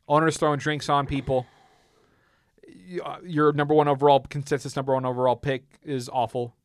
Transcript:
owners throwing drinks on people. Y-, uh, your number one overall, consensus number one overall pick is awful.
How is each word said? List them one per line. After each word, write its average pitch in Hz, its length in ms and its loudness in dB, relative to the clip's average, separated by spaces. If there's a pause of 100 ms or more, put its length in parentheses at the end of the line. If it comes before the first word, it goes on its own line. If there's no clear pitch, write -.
owners 156 300 2
throwing 151 220 0
drinks 151 300 -6
on 143 160 0
people. 135 400 -4 (1400)
Y-, 180 140 -10
uh, 143 200 -10
your 151 300 2
number 147 220 0
one 151 120 6
overall, 143 320 6 (100)
consensus 143 460 -6
number 135 200 0
one 131 100 -2
overall 127 300 0
pick 131 280 -6 (200)
is 135 260 -6
awful. 120 560 -4